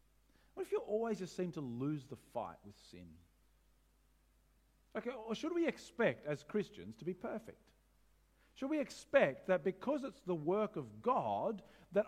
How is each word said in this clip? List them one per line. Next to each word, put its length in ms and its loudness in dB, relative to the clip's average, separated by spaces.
What 100 -6
if 80 -8
you 120 4
always 340 0
just 180 -8
seem 160 -2
to 80 -6
lose 440 -2
the 120 -12
fight 320 -6
with 100 -18
sin? 160 -16
Okay, 140 -6
or 100 -4
should 200 -2
we 100 4
expect 640 0
as 160 -4
Christians 540 -4
to 80 -12
be 80 -4
perfect? 480 -10
Should 140 -4
we 100 2
expect 680 4
that 160 4
because 400 0
it's 180 -8
the 140 0
work 420 2
of 240 -8
God, 600 2
that 160 4